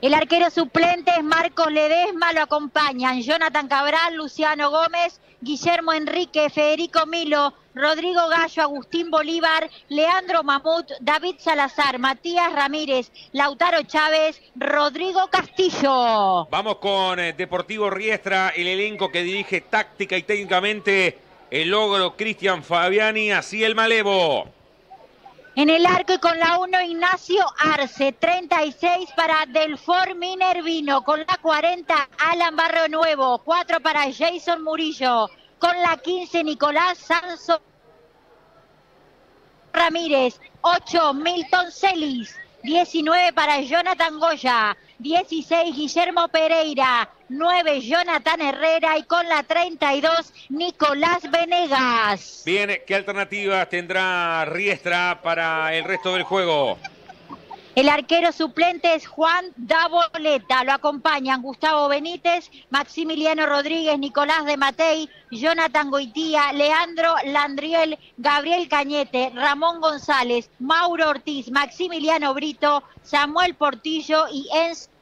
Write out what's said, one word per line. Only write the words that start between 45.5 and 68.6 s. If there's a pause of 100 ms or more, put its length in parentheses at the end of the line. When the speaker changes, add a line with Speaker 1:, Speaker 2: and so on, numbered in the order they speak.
Speaker 1:
Guillermo
Pereira. (180)
Nueve,
Jonathan
Herrera.
Y
con
la
treinta
y
dos, (160)
Nicolás
Venegas.
Speaker 2:
Bien,
¿qué
alternativas
tendrá
Riestra
para
el
resto
del
juego? (960)
Speaker 1:
El
arquero
suplente
es
Juan (100)
Daboleta.
Lo
acompañan
Gustavo
Benítez, (200)
Maximiliano
Rodríguez,
Nicolás
de
Matei, (200)
Jonathan
Goitía,
Leandro (100)
Landriel, (160)
Gabriel